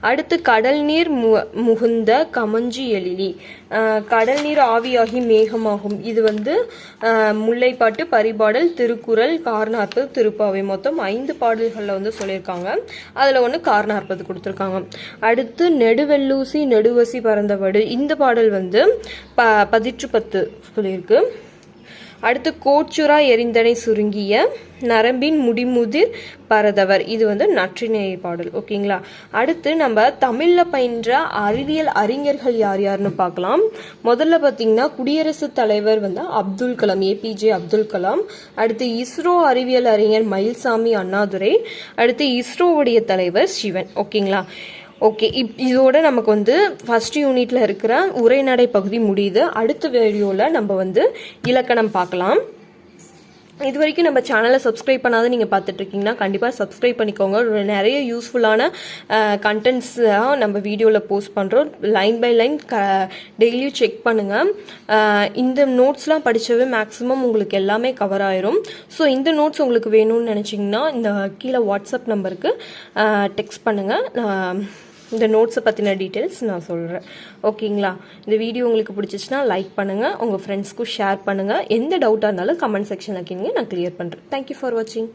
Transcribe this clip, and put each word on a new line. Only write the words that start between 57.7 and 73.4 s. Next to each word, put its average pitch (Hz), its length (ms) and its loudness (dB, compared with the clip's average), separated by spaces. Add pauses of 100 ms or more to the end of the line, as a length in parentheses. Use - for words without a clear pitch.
யூஸ்ஃபுல்லான, 226 560 0 (400)
அ, 208 320 2
கண்டென்ட்ஸ் 240 600 0
தான் 226 340 2
நம்ம 208 200 0
வீடியோல 208 400 2
போஸ்ட் 202 380 -4
பண்றோம். 226 340 0 (100)
லைன் 214 400 2
by 240 120 2
லைன் 240 340 2
க-, 196 420 0 (300)
டெய்லி 240 340 2
செக் - 300 -2
பண்ணுங்க. 220 440 0 (440)
அ, 208 440 4
இந்த 254 320 2
நோட்ஸ்லாம் 277 580 2
படிச்சவே 233 640 0
மேக்ஸிமம் 254 340 -4
உங்களுக்கு 214 340 0
எல்லாமே 214 360 0
கவர் 196 280 -2
ஆயிரும். 196 380 0 (280)
So, - 200 -2
இந்த 269 260 2
நோட்ஸ் 302 280 0
உங்களுக்கு 233 300 0
வேணும்னு 220 380 2
நினைச்சீங்கன்னா, 208 640 -4
இந்த 202 340 -2 (100)
கீழே 254 200 -4
WhatsApp 202 460 -2
நம்பருக்கு, 202 560 -4 (360)
அ, 208 60 2 (340)
டெக்ஸ்ட் - 260 -10